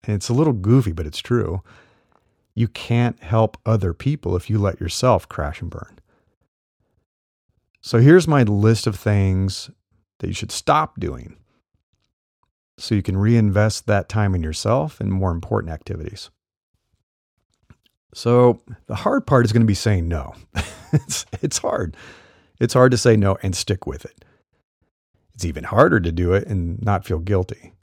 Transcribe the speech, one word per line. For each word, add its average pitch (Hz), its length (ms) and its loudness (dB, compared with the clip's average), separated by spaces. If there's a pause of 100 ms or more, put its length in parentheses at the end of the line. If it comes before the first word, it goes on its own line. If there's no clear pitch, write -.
And 104 120 -4
it's - 140 -8
a 120 40 0
little 147 200 2
goofy, 107 380 2
but 82 140 -6
it's 78 140 -12
true. 98 420 -2 (920)
You 113 120 0
can't - 540 -2
help 92 440 0
other 95 280 0
people 135 420 -4
if 85 140 -6
you 107 80 0
let 101 220 -2
yourself 104 500 0
crash - 320 -8
and 87 80 -10
burn. - 300 -16 (1800)
So - 180 0
here's 156 280 8
my 143 160 4
list 107 440 2
of 104 100 -4
things 95 720 0 (500)
that - 80 -8
you 92 60 -6
should - 180 -10
stop - 480 -2
doing 69 380 -10 (1400)
so - 180 -4
you 101 60 2
can 92 160 -2
reinvest 104 720 2
that 101 220 0
time 101 260 0
in 85 80 -2
yourself 117 560 -4
and 98 120 -4
more 95 200 0
important 85 420 -6
activities. - 560 -12 (1800)
So 120 480 2 (260)
the 107 80 -8
hard 247 300 -2
part 123 200 4
is 104 60 0
gonna 113 140 4
be 104 80 2
saying 92 340 0
no. 76 260 -6 (200)
<laughs> - 100 -8 (300)
It's, - 320 -4 (160)
it's 147 160 -4
hard. - 400 -4 (640)
It's 123 120 -2
hard 127 180 6
to 123 60 2
say 113 200 4
no 98 260 2
and 95 100 -4
stick - 320 -4
with 69 200 -10
it. - 180 -20 (1120)
It's - 80 -12
even 82 220 -6
harder 123 340 4
to 85 140 -2
do 87 180 0
it 98 160 2
and 90 340 -4
not 101 220 0
feel 82 160 -4
guilty. 92 640 -4